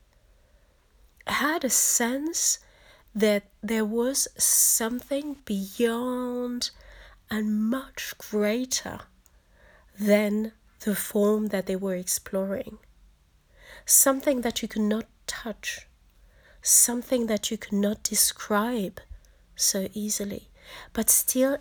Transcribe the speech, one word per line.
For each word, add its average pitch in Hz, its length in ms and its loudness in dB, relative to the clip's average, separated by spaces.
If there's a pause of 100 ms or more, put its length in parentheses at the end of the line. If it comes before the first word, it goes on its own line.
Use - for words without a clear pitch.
(1300)
had 311 360 0
a 262 60 0
sense 277 920 0 (560)
that 208 280 4 (180)
there 220 220 0
was 233 520 -2
something 269 1080 0
beyond 247 1200 -4 (600)
and 214 400 0
much - 480 -6
greater 214 840 -2 (1000)
than 208 540 2 (280)
the 202 140 -2
form 214 520 2
that 196 180 -2
they 190 100 -2
were 185 220 -2
exploring. 196 800 -4 (1120)
Something 269 560 4
that 226 180 -2
you 214 80 -4
could 220 140 -2
not 214 240 0 (200)
touch, - 640 -10 (720)
something 240 640 4
that 214 240 0
you 220 60 -2
could - 160 -12
not 202 300 2
describe 214 1000 0 (560)
so 196 380 0
easily, 208 560 -6 (420)
but 220 160 -2
still 269 520 2